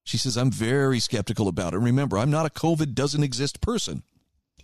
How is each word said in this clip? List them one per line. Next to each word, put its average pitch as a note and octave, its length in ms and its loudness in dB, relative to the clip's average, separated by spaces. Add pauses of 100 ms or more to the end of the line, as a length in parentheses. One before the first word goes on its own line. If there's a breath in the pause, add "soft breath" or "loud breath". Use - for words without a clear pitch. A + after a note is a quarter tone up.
She - 140 -4
says, A#2 200 -2
"I'm B2+ 140 2
very B2+ 480 2
skeptical G#2+ 480 0
about F2 260 -2
it. F2 40 -2
Remember, A#2+ 400 2
I'm A#2+ 120 2
not D#3 160 2
a D#3 40 -2
covid D#3 440 0
doesn't C#3+ 300 0
exist C3+ 380 -4
person." F#3 420 -4 (600)